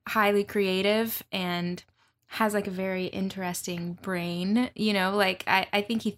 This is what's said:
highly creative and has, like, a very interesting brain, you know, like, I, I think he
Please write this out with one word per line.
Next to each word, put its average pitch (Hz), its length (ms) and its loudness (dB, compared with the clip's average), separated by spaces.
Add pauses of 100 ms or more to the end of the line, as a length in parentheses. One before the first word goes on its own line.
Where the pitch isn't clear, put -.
highly 208 360 4
creative 202 880 2
and 175 520 -2 (440)
has, 214 260 0
like, 208 140 0
a 196 40 -6
very 185 360 -2
interesting 180 960 -6
brain, 185 720 0
you 214 180 0
know, 190 220 2
like, 190 320 2
I, 190 260 4
I 208 80 2
think 220 220 -2
he 214 140 0